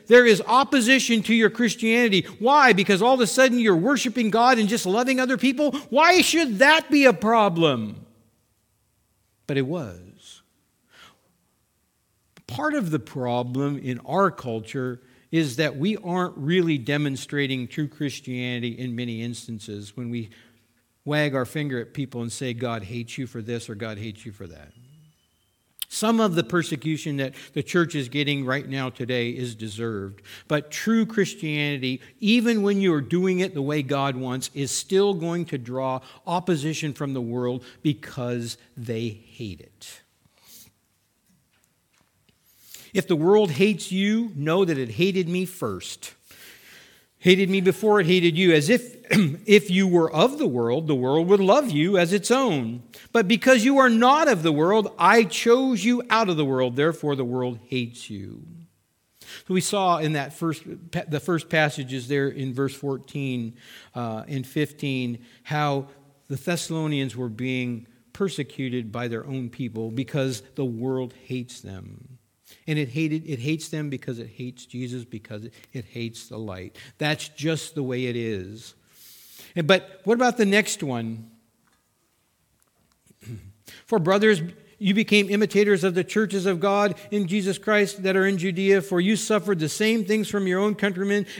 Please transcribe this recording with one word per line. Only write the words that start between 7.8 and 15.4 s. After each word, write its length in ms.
But 80
it 120
was. 720
Part 280
of 180
the 80
problem 760
in 220
our 320
culture 680
is 240